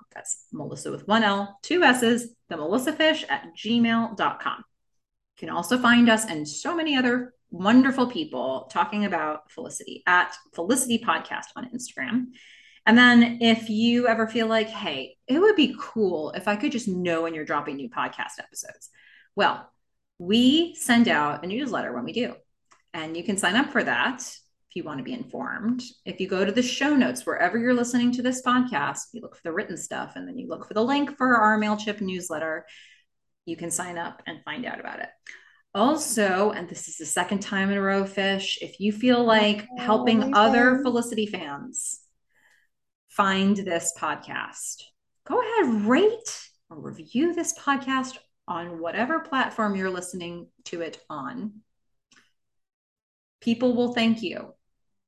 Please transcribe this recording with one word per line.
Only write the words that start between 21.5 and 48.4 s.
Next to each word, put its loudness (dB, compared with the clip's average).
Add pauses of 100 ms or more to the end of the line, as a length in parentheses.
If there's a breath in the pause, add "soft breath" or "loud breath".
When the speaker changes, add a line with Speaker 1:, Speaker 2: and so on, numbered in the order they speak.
Speaker 1:
when -8
we -8
do, -4 (580)
and -8
you -8
can -2
sign 0
up 0
for 0
that -2 (500)
if -20
you -6
want -10
to -8
be -10
informed. -6 (200)
If -8
you -4
go 0
to 2
the 2
show 0
notes, 2
wherever 0
you're 2
listening 2
to -4
this -2
podcast, 0 (120)
you -14
look -18
for -20
the -6
written -6
stuff, -10
and -12
then -14
you -10
look -10
for -12
the 2
link 0
for 2
our 6
MailChimp -2
newsletter, -6 (800 loud breath)
you -8
can -8
sign -6
up -12
and -14
find -10
out -8
about -12
it. -12 (640 loud breath)
Also, 2
and -8
this -16
is -14
the -12
second -2
time -2
in 0
a 0
row, 2
Fish, -2
if -12
you 0
feel 4
like 4 (120)
Speaker 2:
Oh, -10
Speaker 1:
helping 4
Speaker 2:
amazing. 2
Speaker 1:
other 6
Felicity 0
fans -10 (1080)
find 2
this -2
podcast, -8 (460)
go 0
ahead, 0
rate 2 (220)
or -16
review -4
this -4
podcast -4 (300)